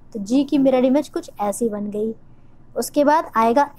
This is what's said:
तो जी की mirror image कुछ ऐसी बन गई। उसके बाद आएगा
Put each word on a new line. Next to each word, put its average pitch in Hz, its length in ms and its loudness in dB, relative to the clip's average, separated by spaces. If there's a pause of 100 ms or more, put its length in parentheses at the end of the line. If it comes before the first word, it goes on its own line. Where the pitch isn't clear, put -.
(120)
तो 226 80 -10
जी 240 240 0
की 285 140 0
mirror 254 260 4
image 269 240 2
कुछ - 220 -10 (100)
ऐसी 208 280 -4
बन 208 220 -6
गई। 214 220 -4 (640)
उसके 285 280 0
बाद 320 320 2
आएगा 233 320 2 (100)